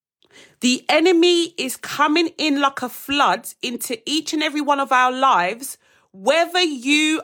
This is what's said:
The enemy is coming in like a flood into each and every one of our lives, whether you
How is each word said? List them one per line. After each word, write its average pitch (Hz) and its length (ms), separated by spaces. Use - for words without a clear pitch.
The 254 300
enemy 339 680
is 254 200
coming 311 500
in 285 220
like 277 220
a 254 80
flood 240 580
into 240 440
each 302 280
and 302 100
every 302 160
one 277 220
of 277 100
our 254 220
lives, 240 640
whether 320 500
you 302 640